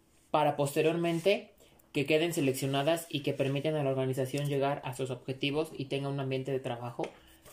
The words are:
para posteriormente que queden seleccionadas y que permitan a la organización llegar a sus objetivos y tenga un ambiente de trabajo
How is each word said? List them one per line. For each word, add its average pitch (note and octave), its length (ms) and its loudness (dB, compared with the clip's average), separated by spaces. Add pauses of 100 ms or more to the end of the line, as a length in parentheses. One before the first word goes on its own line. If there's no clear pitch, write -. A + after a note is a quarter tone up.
(320)
para D3+ 240 4
posteriormente E3 1000 2 (380)
que C#3+ 160 0
queden D#3 260 4
seleccionadas C#3 760 2
y D3 120 -4
que C#3+ 140 -2
permitan C#3+ 420 0
a D3+ 80 0
la C3+ 80 2
organización C3 560 0
llegar C#3 360 0
a B2+ 120 -8
sus C3 160 -4
objetivos C#3+ 640 -4
y C3+ 80 -4
tenga C#3 240 -2
un C#3 100 -2
ambiente C3 320 -2
de C3 80 0
trabajo A#2+ 480 -6 (440)